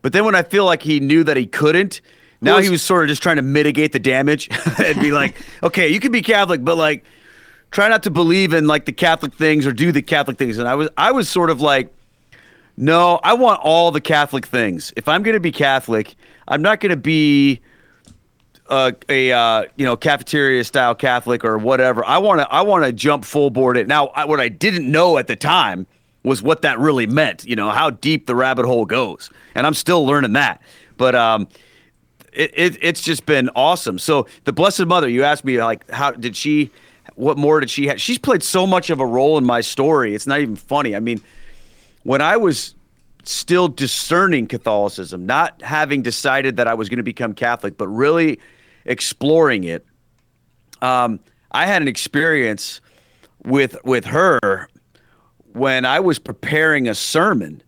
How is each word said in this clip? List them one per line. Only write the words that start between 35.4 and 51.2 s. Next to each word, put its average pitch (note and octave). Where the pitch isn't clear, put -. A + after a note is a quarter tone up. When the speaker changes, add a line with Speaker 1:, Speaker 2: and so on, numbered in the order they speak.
Speaker 1:
me, B2+
like, A2+
how C3+
did A#2
she, D3
what C3+
more D3
did C3
she C#3+
have? C#3+
She's A#3+
played A3+
so F#3
much F#3
of D#3
a C3+
role C3
in C#3
my A#2+
story. C3+
It's G#2+
not C#3
even A#2+
funny. C3+
I G2+
mean, A2+
when C#3
I F3
was F#3+
still -
discerning D3+
Catholicism, G2+
not D3
having D3
decided C3
that A#2
I A2+
was A2
gonna A#2+
become A2
Catholic, A#2+
but G2+
really D3
exploring C#3
it, E2+
um, B2